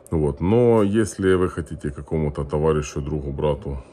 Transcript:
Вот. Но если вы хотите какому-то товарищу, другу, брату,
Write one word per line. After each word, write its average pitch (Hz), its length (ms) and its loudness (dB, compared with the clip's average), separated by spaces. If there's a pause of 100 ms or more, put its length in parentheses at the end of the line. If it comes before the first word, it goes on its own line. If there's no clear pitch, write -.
(120)
Вот. 73 300 0
Но 113 420 4
если 98 500 2
вы 90 160 2
хотите 76 400 -8
какому-то 76 540 -4
товарищу, 76 580 0
другу, 71 300 -6
брату, 69 500 -4 (120)